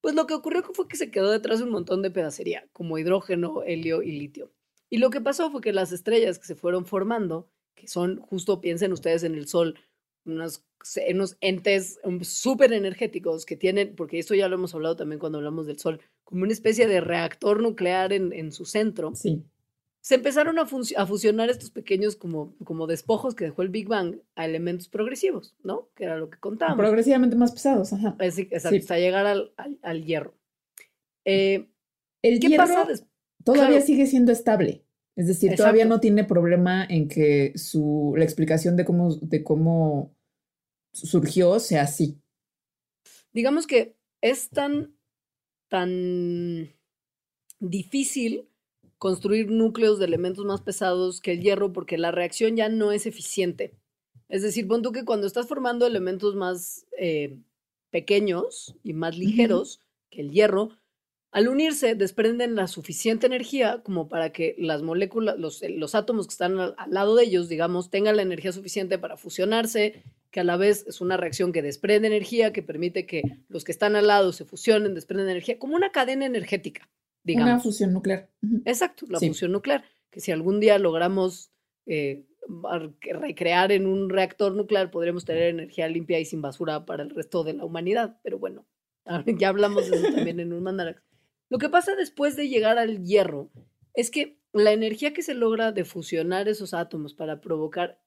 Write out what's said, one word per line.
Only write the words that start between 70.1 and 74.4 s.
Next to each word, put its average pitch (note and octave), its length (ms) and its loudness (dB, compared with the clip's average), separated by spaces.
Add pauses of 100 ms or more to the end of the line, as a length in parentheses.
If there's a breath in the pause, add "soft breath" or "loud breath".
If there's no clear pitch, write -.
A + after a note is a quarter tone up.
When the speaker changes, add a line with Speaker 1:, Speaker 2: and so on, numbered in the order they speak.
Speaker 1:
que - 80 -6
a F3 60 0
la F3 120 2
vez G#3 300 2
es - 140 -12
una F#3 160 -2
reacción F3 340 -2
que E3 100 -2
desprende G3+ 460 0
energía, G#3+ 460 2
que F#3+ 100 -6
permite F3 420 -4
que D#3+ 160 -6 (280)
los - 160 -10
que E3+ 80 -8
están G#3 220 2
al G#3 120 4
lado G3+ 240 6
se - 140 -12